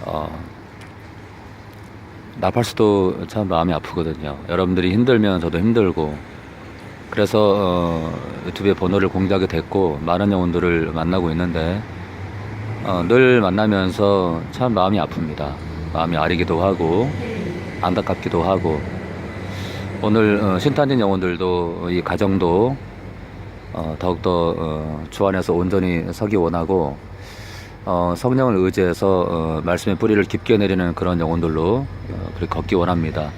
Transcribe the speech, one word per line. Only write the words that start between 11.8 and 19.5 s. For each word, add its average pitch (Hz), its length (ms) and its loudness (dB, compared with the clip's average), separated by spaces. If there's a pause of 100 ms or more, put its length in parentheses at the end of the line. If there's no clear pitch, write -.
어, 90 220 0
늘 123 360 6
만나면서 98 1000 2 (120)
참 127 200 0
마음이 98 260 4
아픕니다. 76 540 -4 (400)
마음이 82 240 0
아리기도 82 460 2
하고 92 480 2 (720)
안타깝기도 90 600 0
하고, 85 380 0 (1200)